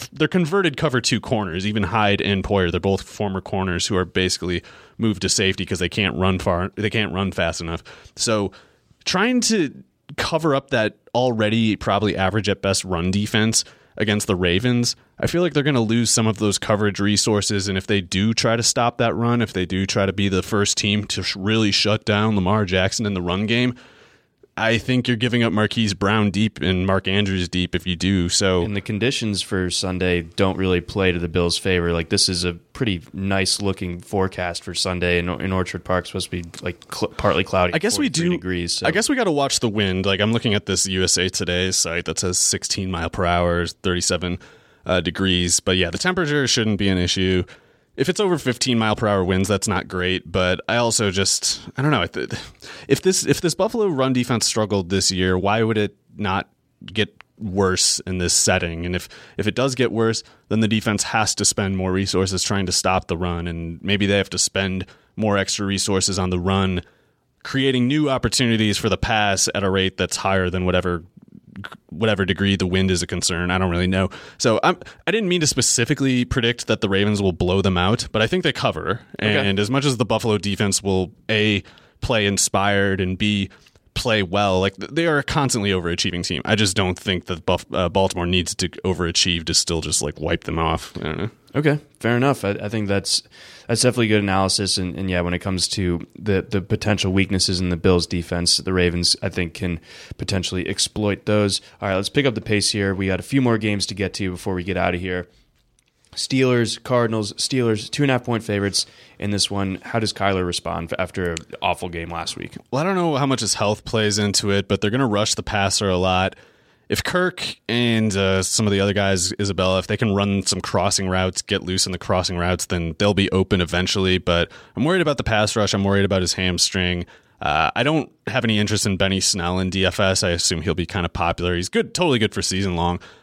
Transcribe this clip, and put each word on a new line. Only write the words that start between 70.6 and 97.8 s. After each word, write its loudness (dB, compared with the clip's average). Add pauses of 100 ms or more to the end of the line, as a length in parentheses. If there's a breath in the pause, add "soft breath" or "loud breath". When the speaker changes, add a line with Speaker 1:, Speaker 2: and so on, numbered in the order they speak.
Speaker 1:
whatever, 0 (840)
whatever 0
degree 2
the 0
wind 2
is 0
a -6
concern. -2
I 2
don't 2
really 2
know. 2 (300 loud breath)
So 4
I'm, 2 (260 loud breath)
I 0
didn't 0
mean 0
to 2
specifically 2
predict 0
that 0
the 0
Ravens 2
will 4
blow 2
them 2
out, 2
but 2
I 4
think 0
they 2
cover. -2 (200)
Speaker 2:
Okay. 2
Speaker 1:
And 2
as 2
much 0
as 2
the 0
Buffalo 2
defense -2
will, 0 (180)
A, 2 (380 loud breath)
play 2
inspired 2
and, -2
B, 0 (420 soft breath)
play 0
well, 2
like, 0
th-, -10
they 0
are 2
a 0
constantly 0
overachieving -2
team. -4
I 0
just 2
don't 0
think -4
that -8
Buff-, -2
uh, 0
Baltimore 0
needs 0
to -2
overachieve -2
to -2
still 0
just, -2
like, -6
wipe -2
them -4
off. -2
I -10
don't -4
know. -4 (260)
Speaker 2:
Okay, 2 (200)
fair 2
enough. 2
I, 0
I -4
think -4
that's, 0 (460 loud breath)
that's 0
definitely 2
good 4
analysis. 0
And, -4
and -4
yeah, 0
when 0
it -2
comes -2
to 0 (160)
the, 0
the -2
potential 0
weaknesses 0
in 0
the 0
Bills' 2